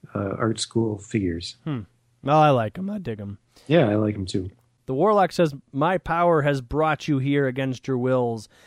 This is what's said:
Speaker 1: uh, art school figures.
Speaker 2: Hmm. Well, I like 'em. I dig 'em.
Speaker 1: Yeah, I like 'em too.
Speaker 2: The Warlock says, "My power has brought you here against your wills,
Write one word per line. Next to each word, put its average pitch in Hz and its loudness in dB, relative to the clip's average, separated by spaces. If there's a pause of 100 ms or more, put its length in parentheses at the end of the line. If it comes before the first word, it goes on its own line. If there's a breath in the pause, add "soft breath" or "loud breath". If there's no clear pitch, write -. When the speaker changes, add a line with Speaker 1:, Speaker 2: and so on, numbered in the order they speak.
(140)
Speaker 1:
uh, 101 -4
art 113 -2
school 110 -2
figures. 90 -4
Speaker 2:
Hmm. 139 -6 (420)
Well, 147 4
I 151 6
like 113 0
'em. 190 -6
I 214 -6
dig 117 -8
'em. 101 -10 (280 soft breath)
Speaker 1:
Yeah, 147 4
I 104 2
like 107 2
'em 95 -6
too. 95 -4 (360)
Speaker 2:
The 131 -4
Warlock 190 4
says, 156 2 (180)
"My 160 0
power 170 2
has 143 0
brought 147 -2
you 143 2
here 139 0
against 131 -4
your 131 -2
wills, 120 -2 (180 soft breath)